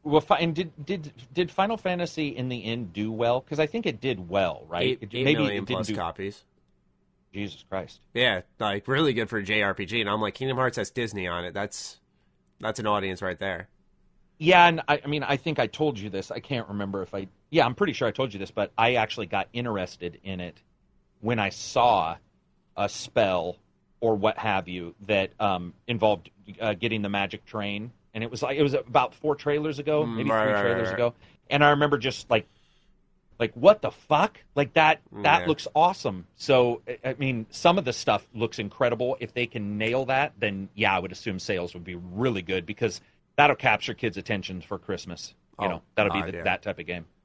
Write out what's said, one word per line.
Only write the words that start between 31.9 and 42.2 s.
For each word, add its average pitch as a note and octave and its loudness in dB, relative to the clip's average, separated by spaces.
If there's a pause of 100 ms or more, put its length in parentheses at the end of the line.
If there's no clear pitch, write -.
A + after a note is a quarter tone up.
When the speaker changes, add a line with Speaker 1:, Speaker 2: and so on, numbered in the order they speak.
Speaker 1:
just B2 -6
like, A2+ 4 (920)
like, A#2 0
"What C3 6
the F#2 -4
fuck?" - 0 (180)
Like, C#3+ 0
that, D#3+ 6 (220)
that E3 6
Speaker 2:
Yeah. F3 -2
Speaker 1:
looks D#3 -2
awesome. A#2+ 2 (120)
So, B2 4
I, B2 -8
I C3 -6
mean, B2+ -4
some F3 4
of F3+ -2
the B2 -2
stuff - 0
looks A2 -4
incredible. A#2+ 0
If A#2 -10
they B2 -2
can G#2 -6
nail A#2+ 0
that, C3+ 0
then, G2 -4
yeah, G2+ 2
I F#2 2
would F2+ -6
assume F#2 -6
sales F2+ -4
would F2 -14
be F2+ -10
really F#2+ -2